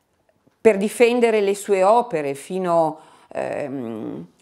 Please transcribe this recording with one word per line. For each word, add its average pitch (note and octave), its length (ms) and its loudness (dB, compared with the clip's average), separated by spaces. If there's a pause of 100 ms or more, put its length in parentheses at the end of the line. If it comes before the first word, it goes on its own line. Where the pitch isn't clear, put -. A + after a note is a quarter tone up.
(600)
per G#3+ 160 4
difendere A#3 640 2
le G3+ 160 0
sue G3 280 0
opere F#3 500 2
fino, E3+ 680 -2 (300)
ehm, B2 1000 -8 (140)